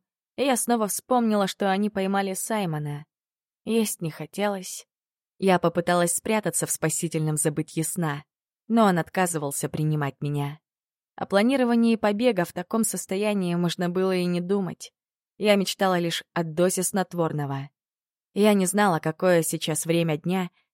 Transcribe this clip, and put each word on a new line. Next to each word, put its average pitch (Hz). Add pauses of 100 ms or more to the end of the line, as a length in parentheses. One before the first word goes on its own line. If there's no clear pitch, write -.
(360)
и 233
я 262
снова 233
вспомнила, 220
что 196
они 202
поймали 196
Саймона. 156 (600)
Есть 220
не 165
хотелось. 196 (500)
Я 190
попыталась 175
спрятаться 214
в -
спасительном 156
забытье 156
сна, 151 (440)
но 226
он 180
отказывался 156
принимать 151
меня. 143 (560)
О -
планировании 233
побега 214
в -
таком 220
состоянии 196
можно 175
было 185
и 180
не 175
думать. 185 (460)
Я 202
мечтала 185
лишь 170 (100)
о 170
дозе 175
снотворного. 151 (640)
Я 208
не 190
знала, 190
какое 170
сейчас 160
время 165
дня, 180 (240)